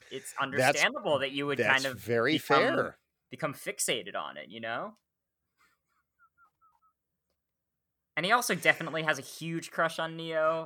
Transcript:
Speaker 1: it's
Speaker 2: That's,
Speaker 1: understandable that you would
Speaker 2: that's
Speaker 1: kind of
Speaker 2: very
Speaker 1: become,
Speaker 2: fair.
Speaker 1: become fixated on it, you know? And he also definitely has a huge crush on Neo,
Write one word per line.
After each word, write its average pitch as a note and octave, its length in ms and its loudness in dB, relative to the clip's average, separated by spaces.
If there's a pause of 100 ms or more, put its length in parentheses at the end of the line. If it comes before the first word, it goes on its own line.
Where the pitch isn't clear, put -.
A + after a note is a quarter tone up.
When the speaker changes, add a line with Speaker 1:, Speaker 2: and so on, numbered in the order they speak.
(120)
Speaker 1:
it's C3+ 200 -10
Speaker 2:
That's, C3 100 -6
Speaker 1:
understandable C#3+ 800 2
that C3+ 140 -2
you C#3 120 -2
would C#3+ 120 0
Speaker 2:
that's B2+ 260 4
Speaker 1:
kind C3+ 100 -2
of G#2 60 -12
Speaker 2:
very A#2 340 2
Speaker 1:
become, C#3+ 280 4
Speaker 2:
fair. G#3+ 360 0 (340)
Speaker 1:
become C#3+ 220 -6
fixated G#2 600 -4
on D2 220 -6
it, C#2+ 100 -12
you G#2+ 140 -14
know? C3 320 -6 (3250)
And D#3 80 0
he G3 60 4
also A#3+ 240 4
definitely D#3 480 2
has D#3 160 0
a - 20 -10
huge E3 500 -8
crush E3 280 0
on D#3+ 160 -4
Neo, D#3+ 500 0